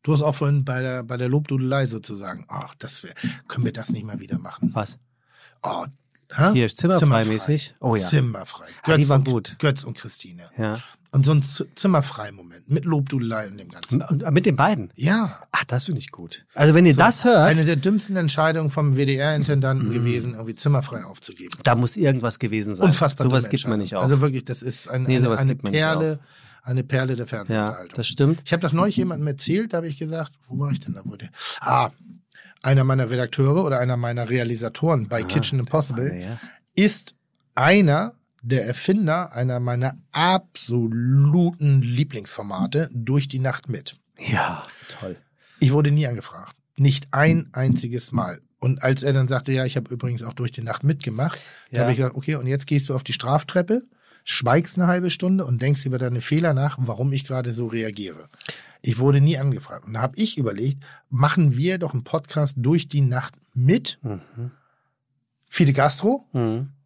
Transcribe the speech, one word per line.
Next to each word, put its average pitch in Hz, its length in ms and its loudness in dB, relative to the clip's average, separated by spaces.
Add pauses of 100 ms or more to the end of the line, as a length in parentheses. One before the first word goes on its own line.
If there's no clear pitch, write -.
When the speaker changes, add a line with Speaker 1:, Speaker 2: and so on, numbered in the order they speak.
Speaker 1:
Du 151 80 2
hast 147 100 4
auch 147 140 0
vorhin 143 280 0
bei 127 180 -4
der, 127 200 -6
bei 123 140 -8
der 123 120 -2
Lobdudelei 135 600 0
sozusagen, 98 580 -10
ach, - 320 -12
das - 240 -12
wär, 170 80 -18 (380)
können 123 160 -4
wir 110 80 -2
das 113 180 -10
nicht 110 160 -6
mal 104 140 -10
wieder - 180 -8
machen? - 360 -4
Speaker 2:
Was? - 260 -6 (640)
Speaker 1:
Oh, - 200 -6 (520)
hä? 160 160 4
Speaker 2:
Hier, 120 160 4
zimmerfrei 170 320 2
Speaker 1:
Zimmerfrei. 113 320 4
Speaker 2:
mäßig? 147 480 -2
Oh 113 160 0
ja. 92 100 0
Speaker 1:
Zimmerfrei. 120 600 -2 (180)
Speaker 2:
Ah, 156 100 2
die 147 60 6
Speaker 1:
Götz 143 80 4
Speaker 2:
war 139 100 6
Speaker 1:
und, 135 60 4
Speaker 2:
gut. 127 340 -2
Speaker 1:
Götz 139 240 0
und 113 160 -10
Christine. 87 460 -12 (120)
Speaker 2:
Ja. 110 220 -2 (320)
Speaker 1:
Und 139 140 4
so 151 80 4
ein 147 100 4
Z-, - 320 -4
Zimmerfrei-Moment 104 960 -2
mit 147 140 2
Lobdudelei 127 640 -2
und 98 80 -16
dem 92 140 -18
Ganzen. - 320 -2
Speaker 2:
M-, - 40 -10 (160)
und 170 120 -2
mit 185 100 4
den 156 120 4
beiden? 147 380 0
Speaker 1:
Ja. 190 460 0 (120)
Speaker 2:
Ach, - 120 -2
das 127 220 -2
finde 135 140 -4
ich - 120 -14
gut. - 320 -16 (100)
Also 151 200 6
wenn 175 100 8
ihr 160 80 10
Speaker 1:
So, 131 60 6
Speaker 2:
das - 260 4
hört 233 140 8
Speaker 1:
eine 160 260 6
der 160 120 2
dümmsten 196 400 0
Entscheidungen 156 540 0
vom 143 240 2
W-D-R-Intendanten 139 960 0
Speaker 2:
Mhm. 107 60 -2
Speaker 1:
gewesen, 120 400 -2
irgendwie 110 200 -10
zimmerfrei 131 500 -2
aufzugeben. 95 600 -12
Speaker 2:
Da 120 120 4
muss 120 200 0
irgendwas 135 420 2
gewesen 107 360 -4
sein. 180 140 4
Speaker 1:
Unfassbar 139 380 2
Speaker 2:
Sowas 127 180 4
Speaker 1:
dumme - 60 -6
Speaker 2:
gibt - 140 -2
man 107 160 0
Speaker 1:
Entscheidung. - 40 -4
Speaker 2:
nicht 95 120 -6
auf. 92 60 0
Speaker 1:
Also 135 180 4
wirklich, 135 240 -2
das 120 160 -8
ist 123 300 -6
ein, 127 140 -4
Speaker 2:
Nee, 131 100 2
Speaker 1:
eine, 123 60 2
Speaker 2:
sowas 120 200 2
Speaker 1:
eine 135 120 2
Speaker 2:
gibt - 100 -6
man - 100 -2
nicht 151 80 0
Speaker 1:
Perle, 156 400 0
Speaker 2:
auf. - 480 -20
Speaker 1:
eine 127 160 -2
Perle 131 320 -2
der 117 100 -8
Fernsehunterhaltung. 107 640 -4
Speaker 2:
Ja, - 80 -20
das 117 100 -4
stimmt. 151 380 2
Speaker 1:
Ich - 80 -2
habe 170 80 0
das 156 140 0
neulich 190 240 2
jemandem 160 300 -2
erzählt, 175 440 -2
da 170 60 -2
habe 165 100 -6
ich 143 80 -8
gesagt, 160 360 -8 (140)
wo 127 120 -8
war 139 120 -2
ich - 100 -2
denn - 120 -10
da? 98 120 -10
Wo - 120 -12
der? - 140 -16 (300)
Ah, 127 280 0 (720)
einer 135 240 4
meiner 131 240 2
Redakteure 135 560 2
oder 135 140 0
einer 123 180 0
meiner 120 320 -4
Realisatoren 120 800 0
bei 117 140 -2
Speaker 2:
Ah, 92 40 -8
Speaker 1:
Kitchen 139 320 0
Impossible 135 600 -2
Speaker 2:
ja. 117 180 -10 (360)
Speaker 1:
ist - 400 2 (400)
einer 170 580 4 (300)
der 120 240 0
Erfinder 175 640 0
einer 123 280 -2
meiner 123 360 -2 (160)
absoluten 143 1700 2
Lieblingsformate, 120 1120 -4
Durch 131 360 0
die 135 100 -6
Nacht 131 300 -4
mit. - 280 -10 (220)
Speaker 2:
Ja, - 460 -2 (240)
toll. 92 280 -12 (440)
Speaker 1:
Ich 135 120 6
wurde 147 180 4
nie 147 160 2
angefragt. - 480 -10 (220)
Nicht 139 360 2
ein 160 400 4
einziges 123 600 -2
Mal. 92 280 -4 (200)
Und 131 220 0
als 131 200 2
er 139 100 2
dann 131 160 2
sagte, 131 240 -2
ja, 131 120 0
ich 127 120 -4
habe 117 160 -6
übrigens 120 300 -6
auch 113 120 -10
Durch 120 180 -6
die 120 100 -10
Nacht 113 220 -8
mitgemacht, 139 560 -2 (300)
da 123 60 -6
Speaker 2:
Ja. 120 60 0
Speaker 1:
habe 120 100 2
ich 113 60 0
gesagt, 127 180 -2
okay, 151 200 -4
und 127 100 -6
jetzt 139 200 -4
gehst 139 220 0
du 139 60 -2
auf 131 100 -4
die 165 80 -6
Straftreppe, 175 680 0 (420)
schweigst 135 540 2
eine 180 100 2
halbe 180 220 0
Stunde 185 340 0
und 123 180 -2
denkst 139 240 0
über 127 120 -2
deine 123 220 -2
Fehler 156 340 2
nach, 135 260 0
warum 123 320 -2
ich 135 120 -2
gerade 127 280 -4
so 117 140 -4
reagiere. 101 600 -6 (540)
Ich 120 160 -2
wurde 139 220 4
nie 151 180 4
angefragt. 135 480 -6
Und 110 80 -12
da 110 80 -6
habe 135 140 -2
ich 214 220 -2
überlegt, 117 440 -2 (280)
machen 143 460 4
wir 180 220 0
doch 170 160 -6
einen 120 100 -4
Podcast 147 540 -2
Durch 160 300 2
die 143 120 0
Nacht 127 340 0 (200)
mit 139 480 2
Speaker 2:
Mhm. 117 500 -10 (960)
Speaker 1:
Fide 143 240 4
Gastro. 147 600 0
Speaker 2:
Mhm. 120 360 -2 (180)